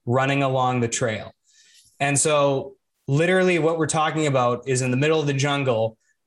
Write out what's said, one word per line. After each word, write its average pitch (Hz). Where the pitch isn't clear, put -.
running 135
along 127
the 117
trail. 110
And 143
so 143
literally 175
what 160
we're 156
talking 156
about 123
is 127
in 127
the 127
middle 156
of 147
the 139
jungle, 135